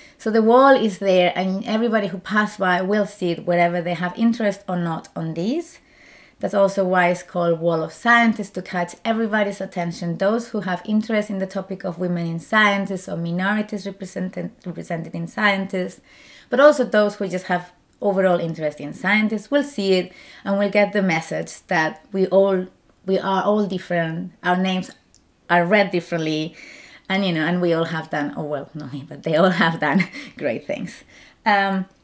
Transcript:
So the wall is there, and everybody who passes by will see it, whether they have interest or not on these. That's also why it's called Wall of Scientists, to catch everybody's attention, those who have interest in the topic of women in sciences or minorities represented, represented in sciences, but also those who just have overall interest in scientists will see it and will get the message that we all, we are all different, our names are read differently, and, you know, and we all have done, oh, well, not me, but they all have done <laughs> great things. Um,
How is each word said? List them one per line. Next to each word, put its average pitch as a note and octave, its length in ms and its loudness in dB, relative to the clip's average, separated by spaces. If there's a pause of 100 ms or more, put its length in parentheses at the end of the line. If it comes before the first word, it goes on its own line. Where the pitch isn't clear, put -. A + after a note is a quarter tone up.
(180)
So A3+ 120 -4
the A3 120 4
wall C4 340 8
is G#3 220 0
there, F#3 360 4
and F#3+ 300 -2
everybody A3 440 0
who F3+ 100 -8
passes G#3 400 0
by F#3 240 2
will G3+ 240 0
see F3+ 240 -4
it, E3 160 -4
whether F3 340 2
they E3+ 140 -2
have F3 240 -6
interest A3+ 500 0
or F#3 80 -2
not E3+ 400 -4
on D#3+ 160 -6
these. A#3 460 -4 (600)
That's G3 140 -4
also G3 300 2
why F3+ 240 2
it's F3 140 -2
called E3+ 380 -2
Wall E3 220 0
of D#3+ 100 -8
Scientists, A#3 580 2
to F#3 120 -8
catch F3+ 420 -6
everybody's G#3+ 560 -2
attention, F3 580 -6
those A3+ 300 0
who G#3+ 120 -6
have F3+ 240 -4
interest G#3+ 460 0
in G3 80 -4
the F#3+ 80 -4
topic F#3+ 380 -8
of F3 140 -6
women F3 280 -2
in E3 140 -6
sciences G3+ 680 0
or E3+ 80 -6
minorities F#3+ 680 -2
represented, F#3 640 -8 (160)
represented E3 480 -8
in E3+ 120 -6
sciences, F#3+ 720 -2 (500)
but B3 100 2
also C#4+ 240 8
those G#3 300 2
who G3 140 -4
just F3+ 180 -4
have F3 260 -2 (280)
overall F#3+ 400 2
interest D#3+ 400 -4
in C#3+ 120 -10
scientists G#3 580 0
will C#4+ 120 2
see G3 320 0
it F3+ 180 0 (320)
and G3 140 0
will G3+ 100 2
get G3+ 240 2
the G#3 80 0
message E3 680 -2
that D#3+ 440 -2
we F#3+ 140 2
all, F#3+ 400 4 (400)
we F#3+ 120 2
are F#3+ 260 0
all G#3 200 2
different, F3 680 -4 (100)
our F3+ 140 2
names F#3 340 -2 (580)
are F3 160 4
read F#3+ 280 2
differently, D#3+ 600 -2 (540)
and, G3 160 0
you F3+ 80 0
know, D#3 140 0
and F3+ 160 0
we E3+ 100 4
all E3 120 2
have D#3+ 260 -6
done, D3 260 -4
oh, E3 80 -6
well, D3 300 -6
not D3 180 -12
me, C#3 160 -10
but - 140 -16
they D#3+ 140 0
all F3+ 140 6
have E3 300 2
done D3+ 260 2 (140)
<laughs> - 160 -18
great A#2+ 300 -4
things. - 380 -8 (420)
Um, G3 400 2 (180)